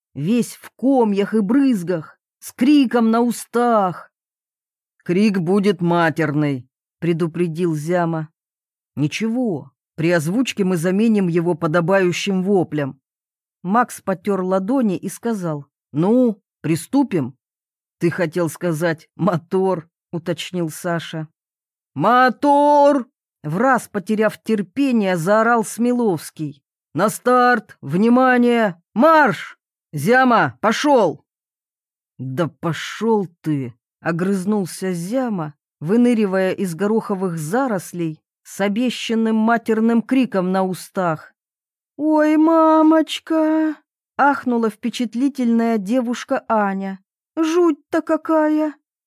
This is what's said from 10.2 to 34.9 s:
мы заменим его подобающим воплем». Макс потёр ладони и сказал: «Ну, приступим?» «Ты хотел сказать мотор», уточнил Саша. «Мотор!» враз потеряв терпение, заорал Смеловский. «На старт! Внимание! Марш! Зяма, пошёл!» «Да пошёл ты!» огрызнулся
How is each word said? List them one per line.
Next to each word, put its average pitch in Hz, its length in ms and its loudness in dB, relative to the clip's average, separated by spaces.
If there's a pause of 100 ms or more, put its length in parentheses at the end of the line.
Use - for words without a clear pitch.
мы 185 140 0
заменим 196 500 2
его 170 280 0
подобающим 175 880 0
воплем». 151 580 -2 (640)
Макс 220 380 -2
потёр 190 400 -4
ладони 190 560 0
и 190 120 -8
сказал: 175 560 -6 (260)
«Ну, 214 500 2 (200)
приступим?» 165 720 -2 (640)
«Ты 170 140 0
хотел 170 380 -2
сказать 165 680 -4
мотор», 185 760 -2 (220)
уточнил 170 580 -6
Саша. 160 580 -8 (680)
«Мотор!» 285 1120 4 (360)
враз 220 440 0
потеряв 208 540 -2
терпение, 220 760 0
заорал 220 460 2
Смеловский. 226 1000 -4 (300)
«На 190 160 0
старт! 247 720 0
Внимание! 233 1000 2 (120)
Марш! 294 640 2 (360)
Зяма, 208 680 2
пошёл!» 220 640 2 (920)
«Да 131 300 -4
пошёл 202 800 -4 (140)
ты!» 139 320 -4 (280)
огрызнулся 185 920 -4